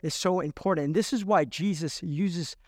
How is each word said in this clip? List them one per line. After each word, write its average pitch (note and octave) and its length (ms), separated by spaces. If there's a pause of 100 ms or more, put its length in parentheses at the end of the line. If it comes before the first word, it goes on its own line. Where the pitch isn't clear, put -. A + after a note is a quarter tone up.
is D#3 120
so F#3 260
important. D3+ 460
And D#3 100
this G#3+ 160
is G#3+ 140
why F#3+ 180
Jesus D#3+ 580
uses E3+ 540 (120)